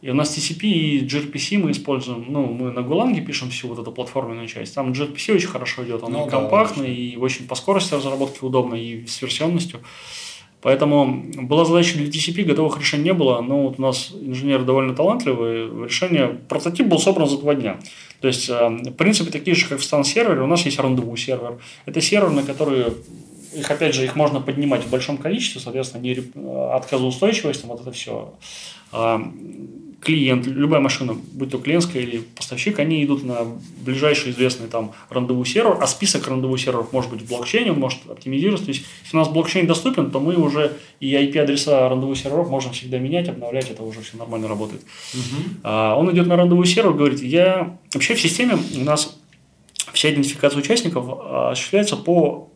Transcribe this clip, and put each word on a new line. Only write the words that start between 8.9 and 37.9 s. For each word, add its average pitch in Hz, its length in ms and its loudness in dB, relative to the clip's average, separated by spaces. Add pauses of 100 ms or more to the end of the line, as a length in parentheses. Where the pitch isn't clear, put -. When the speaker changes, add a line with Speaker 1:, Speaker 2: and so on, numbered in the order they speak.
Speaker 1:
с - 140 -10
версионностью. 160 600 -2 (800)
Поэтому 135 640 4 (100)
была 139 300 2
задача 170 340 4
для 147 140 0
T 156 80 -4
C 170 120 -2
P, 185 120 -2
готовых 156 340 2
решений 147 260 0
не 185 80 4
было, 131 280 4
но 139 240 0
вот 131 160 -2
у - 20 0
нас 131 300 0 (100)
инженеры 135 420 0
довольно 131 300 2
талантливые, 117 920 0
решение, 147 420 2 (200)
прототип 175 380 0
был 175 140 4
собран 170 280 4
за 139 100 0
два 143 180 2
дня. 107 240 -4 (400)
То 135 80 2
есть, 127 200 -2
э, 120 220 2 (260)
принципы 175 360 2
такие 160 240 0
же, - 100 2
как 139 140 -4
в - 40 -2
стан 143 200 2
сервере, 185 380 2
у 135 40 2
нас 170 180 2
есть 143 140 -2
рандеву 127 380 0
сервер. 120 420 -4 (280)
Это 160 140 -2
сервер, 196 300 4
на 143 140 2
который 135 420 0 (680)
их, 151 160 -6
опять 147 280 2
же, 131 80 0
их 123 100 -2
можно 143 260 2
поднимать 135 440 0
в 113 60 -6
большом 131 260 -2
количестве, 175 440 -4
соответственно, 127 420 -6
не 123 120 -2
реп-, 123 220 -10
э, 131 400 -4
отказоустойчивость, 131 840 0
там 120 80 -14
вот 120 100 -10
это 127 100 -12
все. 113 440 -10 (580)
А, 113 280 0 (800)
клиент, 131 460 2
любая 143 340 2
машина, 131 360 0 (160)
будь 131 180 -6
то 131 80 -4
клиентская 147 440 0
или 117 200 -6 (140)
поставщик, - 420 -4
они 151 260 2
идут 139 200 0
на 123 140 -4 (460)
ближайший 135 460 2
известный 123 380 0
там 113 240 -4 (180)
рандеву 127 340 0
сервер, 208 360 4
а 135 60 2
список 143 420 0
рандеву 131 280 0
серверов 120 360 -2
может 127 180 0
быть 113 120 -10
в - 60 -14
блокчейне, 170 440 0
он 147 80 0
может 127 180 -2 (100)